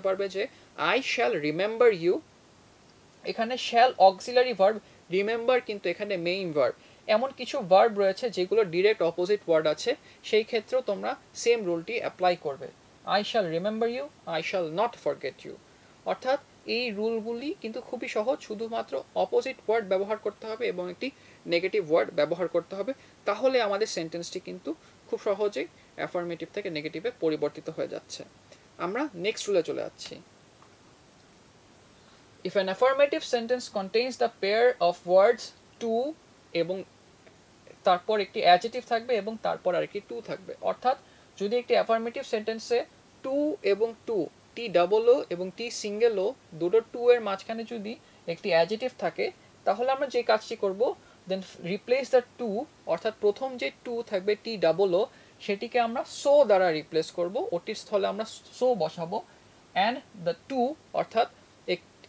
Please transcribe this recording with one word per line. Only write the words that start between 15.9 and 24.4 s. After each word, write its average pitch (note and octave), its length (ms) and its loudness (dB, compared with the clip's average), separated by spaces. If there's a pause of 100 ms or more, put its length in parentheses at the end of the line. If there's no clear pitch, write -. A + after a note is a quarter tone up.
অর্থাৎ B3+ 280 0 (380)
এই B3 80 -2 (120)
রুলগুলি A3+ 520 -4 (120)
কিন্তু A3+ 180 -8 (100)
খুবই B3 180 -8 (100)
সহজ, B3 200 0 (100)
শুধুমাত্র A3+ 460 -8 (300)
opposite A#3+ 420 0
word A3 260 2
ব্যবহার G3 340 0
করতে G#3 240 -8
হবে A3 140 -6 (100)
এবং F3+ 100 -6 (100)
একটি B3+ 140 -6 (460)
negative F#3+ 280 0 (100)
word F#3+ 180 4 (100)
ব্যবহার E3+ 360 0
করতে E3+ 240 -2
হবে, G#3 120 -4 (360)
তাহলে B3+ 300 2 (100)
আমাদের G3+ 200 0 (100)
সেন্টেন্সটি E3+ 500 -8